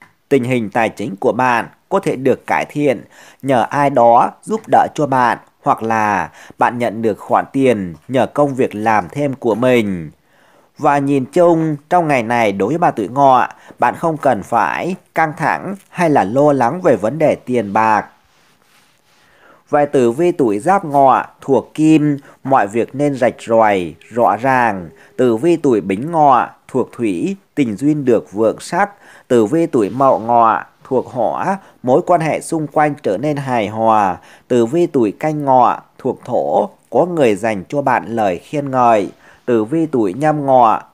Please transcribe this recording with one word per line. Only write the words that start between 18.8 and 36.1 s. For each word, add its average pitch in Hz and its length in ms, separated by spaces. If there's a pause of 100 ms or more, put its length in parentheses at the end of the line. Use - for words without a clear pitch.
Về 147 160
tử 123 260
vi 170 200
tuổi 110 260
Giáp 180 260
Ngọ 139 400 (160)
thuộc 123 340
Kim, 151 440 (260)
mọi 127 220
việc 107 280
nên 143 200
rạch 120 320
ròi, 104 480 (140)
rõ 104 280
ràng. 113 520 (280)
Tử 123 200
vi 165 200
tuổi 135 240
Bính 98 300
Ngọ 143 380 (200)
thuộc 120 240
Thủy, 117 440 (180)
tình 113 220
duyên 147 280
được 113 280
vượng 101 280
sắc. 196 300 (380)
Tử 117 180
vi 160 200
tuổi 117 240
Mậu 127 280
Ngọ 113 460 (200)
thuộc 127 220
Hỏa, 113 520 (240)
mối 131 240
quan 175 140
hệ 143 200
xung 156 260
quanh 151 360
trở 101 160
nên 139 180
hài 123 320
hòa. 107 480 (320)
Tử 120 180
vi 165 200
tuổi 113 260
Canh 151 320
Ngọ 123 360 (180)
thuộc - 260